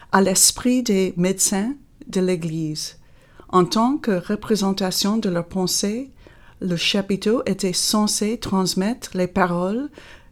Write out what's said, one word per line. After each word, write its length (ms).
à 100
l'esprit 600
des 340
médecins 600
de 120
l'église. 800
En 160
tant 320
que 140
représentation 1080
de 120
leur 160
pensée, 640
le 160
chapiteau 720
était 260
censé 680
transmettre 720
les 140
paroles 640